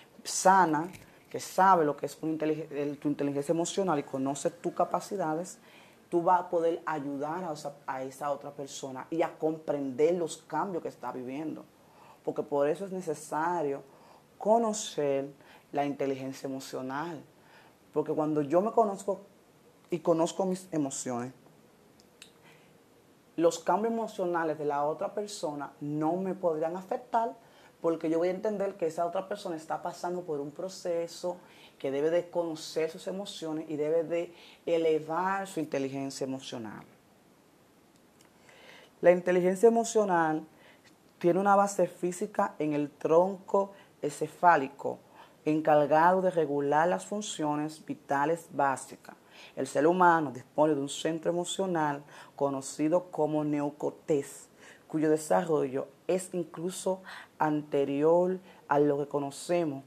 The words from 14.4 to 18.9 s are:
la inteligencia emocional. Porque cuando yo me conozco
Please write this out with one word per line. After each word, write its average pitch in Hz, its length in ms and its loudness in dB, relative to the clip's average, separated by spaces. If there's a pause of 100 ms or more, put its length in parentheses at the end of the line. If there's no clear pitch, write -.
la 143 140 0
inteligencia 135 640 -4
emocional. 135 720 -8 (720)
Porque 151 200 0
cuando 151 280 0
yo 151 200 2
me 220 100 0
conozco 202 500 0 (680)